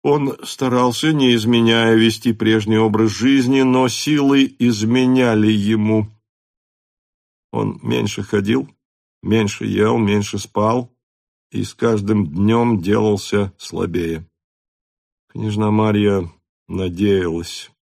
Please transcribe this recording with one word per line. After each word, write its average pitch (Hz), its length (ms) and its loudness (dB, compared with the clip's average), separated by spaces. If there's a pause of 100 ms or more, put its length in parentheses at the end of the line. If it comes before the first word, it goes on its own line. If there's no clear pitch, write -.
Он 143 420 0
старался, 127 680 0
не 127 220 4
изменяя, 113 600 2
вести 113 380 2
прежний 110 460 0
образ 110 320 2
жизни, 131 520 2
но 127 260 2
силы 139 720 0
изменяли 120 920 2
ему. 107 580 0 (1400)
Он - 300 -6
меньше 113 400 -4
ходил, 107 480 -2 (520)
меньше 110 440 -2
ел, 107 320 0
меньше 104 400 -2
спал, 113 560 -4 (560)
и 104 140 -6
с - 100 -12
каждым 104 520 0
днём 107 540 0
делался 101 760 -2
слабее. 85 720 -6 (1000)
Княжна 107 400 -4
Марья 104 600 0 (380)
надеялась. 90 1000 -4 (120)